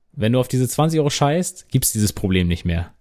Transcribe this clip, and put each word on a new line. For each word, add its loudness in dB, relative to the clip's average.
Wenn 0
du 2
auf -2
diese 0
zwanzig 0
Euro 2
scheißt, -2
gibt's 0
dieses 0
Problem 0
nicht -2
mehr. -2